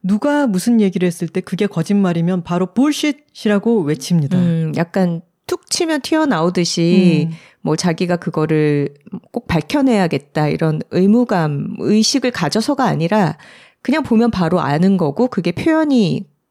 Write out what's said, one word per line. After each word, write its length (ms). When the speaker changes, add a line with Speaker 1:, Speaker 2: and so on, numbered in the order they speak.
Speaker 1:
누가 440
무슨 340
얘기를 260
했을 220
때 120
그게 260
거짓말이면 760
바로 320
"불쉿"이라고 1080
외칩니다. 560
Speaker 2:
음, 380
약간 460
툭 240
치면 320
튀어나오듯이 1300
Speaker 1:
음. 60
Speaker 2:
뭐 140
자기가 400
그거를 760
꼭 140
밝혀내야겠다 1000
이런 320
의무감, 880
의식을 520
가져서가 540
아니라 520
그냥 220
보면 280
바로 300
아는 380
거고 300
그게 240
표현이 760